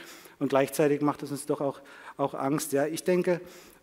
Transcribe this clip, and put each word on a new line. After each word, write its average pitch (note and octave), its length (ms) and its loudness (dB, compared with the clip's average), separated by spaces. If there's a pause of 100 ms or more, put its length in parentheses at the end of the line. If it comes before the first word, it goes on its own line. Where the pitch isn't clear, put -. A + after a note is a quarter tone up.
(380)
Und C#3 120 -2
gleichzeitig C#3 500 4
macht D3 240 0
es C#3 80 -8
uns C#3 140 -8
doch C#3+ 160 -2
auch, C#3 180 -4 (380)
auch C#3 160 -2
Angst. C#3+ 400 -2
Ja? C#3 140 4
Ich D#3 180 -6
denke, F3+ 340 2 (440)